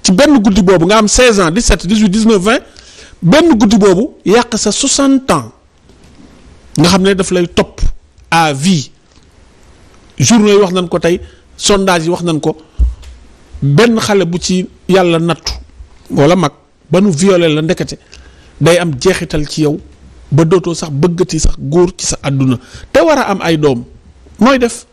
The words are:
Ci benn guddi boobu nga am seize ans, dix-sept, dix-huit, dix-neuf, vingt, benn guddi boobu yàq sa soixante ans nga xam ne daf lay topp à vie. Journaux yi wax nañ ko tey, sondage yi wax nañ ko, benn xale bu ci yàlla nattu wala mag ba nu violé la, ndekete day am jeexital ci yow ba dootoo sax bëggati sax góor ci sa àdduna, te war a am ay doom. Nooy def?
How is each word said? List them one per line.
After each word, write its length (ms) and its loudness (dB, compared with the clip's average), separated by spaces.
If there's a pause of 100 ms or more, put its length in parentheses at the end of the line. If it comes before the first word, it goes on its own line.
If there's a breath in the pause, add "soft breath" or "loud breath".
Ci 100 2
benn 300 4
guddi 200 2
boobu 220 4
nga 140 2
am 100 2
seize 320 2
ans, 100 0
dix-sept, 360 -2
dix-huit, 240 2
dix-neuf, 320 2
vingt, 180 0 (640 loud breath)
benn 340 4
guddi 220 2
boobu 320 2 (160)
yàq 320 0
sa 120 -2
soixante 600 -2
ans 200 -2 (1300)
nga 140 2
xam 120 2
ne 120 2
daf 160 -4
lay 180 0
topp 320 -4 (500)
à 220 2
vie. 380 -2 (1300)
Journaux 300 2
yi 80 2
wax 160 -2
nañ 160 -4
ko 100 -4
tey, 220 -2 (360 loud breath)
sondage 480 -2
yi 60 -2
wax 120 -4
nañ 180 -4
ko, 160 -4 (1040)
benn 380 2
xale 240 0
bu 140 -6
ci 280 -4 (220)
yàlla 300 2
nattu 340 -4 (580)
wala 260 2
mag 160 -2 (380)
ba 100 2
nu 100 2
violé 380 2
la, 140 0
ndekete 360 -6 (600 soft breath)
day 180 2
am 220 -2
jeexital 480 -2
ci 140 -6
yow 160 -2 (540)
ba 120 2
dootoo 300 0
sax 160 -10
bëggati 500 -2
sax 180 2
góor 380 0
ci 100 -10
sa 160 -6
àdduna, 360 -2 (340 loud breath)
te 80 4
war 180 2
a 120 -4
am 120 -4
ay 160 0
doom. 260 0 (560)
Nooy 180 4
def? 340 -6